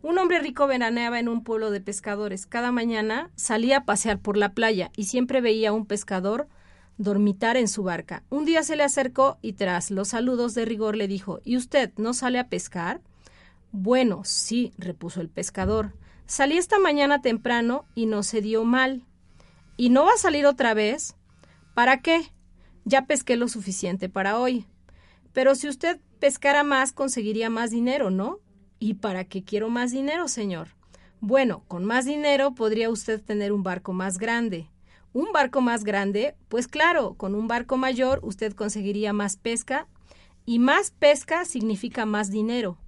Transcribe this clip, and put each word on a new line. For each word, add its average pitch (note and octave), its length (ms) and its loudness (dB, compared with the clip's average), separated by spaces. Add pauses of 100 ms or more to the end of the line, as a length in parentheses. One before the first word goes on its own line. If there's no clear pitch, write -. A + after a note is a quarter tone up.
Un E4 180 -2
hombre F4+ 200 2
rico C#4+ 280 0
veraneaba A#3 520 0
en A#3 80 0
un A#3 160 -2
pueblo A3 280 -2
de G3+ 100 -4
pescadores. G3+ 640 -8
Cada B3 260 -4
mañana A#3 640 -2
salía A#3+ 440 2
a C#4 60 -2
pasear G#3 340 0
por G3+ 180 -2
la G3+ 160 2
playa A3 420 0
y G#3 100 -4
siempre B3 360 0
veía A3 280 2
a G#3 40 0
un G#3+ 140 -2
pescador G#3 600 -2 (520)
dormitar G#3 580 2
en A#3+ 100 4
su G3 160 -4
barca. F3 460 -6
Un C#4+ 160 -2
día D#4+ 180 4
se D#4 120 -2
le D4 80 2
acercó C4+ 580 2
y, A3 120 -8
tras F3+ 380 -2
los G3 180 -4
saludos A#3+ 440 -2
de A#3 120 -2
rigor, G#3+ 300 -2
le G#3 120 -2
dijo: F#3+ 360 -6
"¿Y B3 140 -2
usted B3+ 400 0
no A3+ 160 -2
sale B3 260 -2
a B3 80 -4
pescar?". F3+ 540 -6 (720)
"Bueno, G#3+ 520 2
sí", - 540 -2
repuso F3 420 -8
el E3+ 100 -6
pescador. G3+ 640 -2 (340)
"Salí C#4+ 300 2
esta F4+ 220 2
mañana D4 420 4
temprano A#3+ 640 0 (100)
y A#3 100 -2
no G#3+ 160 0
se G#3+ 200 -2
dio A3 240 0
mal". C4 380 2 (720)
"¿Y B3 120 4
no C4 160 8
va G4 80 8
a A4+ 40 4
salir D4+ 280 2
otra B3+ 300 4
vez?". G#3+ 400 -2 (580)
"¿Para B3+ 280 4
qué? E4 300 2 (540)
Ya C4 220 4
pesqué C#4 280 2
lo A#3+ 120 0
suficiente F#3+ 640 -6
para G3 300 0
hoy". B3 280 -2 (640)
"Pero C4+ 220 6
si C4+ 120 -8
usted E4 320 -2 (200)
pescara C#4+ 440 4
más, C4+ 300 2
conseguiría A3+ 560 -2
más A3+ 220 -2
dinero, A#3+ 400 0
¿no?". G#3 280 -2 (400)
"¿Y G#3+ 160 -2
para F#3 300 -6
qué F#3 180 -10
quiero G#3+ 260 -4
más A#3+ 220 -2
dinero, D4 360 -2
señor?". F#3 420 -6 (500)
"Bueno, A#3 480 2
con F3+ 180 -6
más A#3+ 200 0
dinero C#4+ 500 2
podría A3+ 340 0
usted A3 320 -4
tener G#3 300 -4
un G#3 120 0
barco F#3 300 -6
más F#3 260 -4
grande". A3 500 -4 (440)
"¿Un E4 200 -2
barco C4+ 280 2
más A#3 220 0
grande?". G3+ 520 -2 (120)
"Pues B3 200 -4
claro, D4+ 480 2
con G3 180 -6
un A3 140 -2
barco A#3+ 300 -2
mayor C4 460 0
usted G#3 300 -6
conseguiría G#3 600 -4
más G3+ 220 -2
pesca, B3 520 -4 (580)
y A#3 140 2
más D4 320 4
pesca D4+ 540 4
significa A3 600 -4
más G#3+ 240 -2
dinero". G#3+ 480 -2 (100)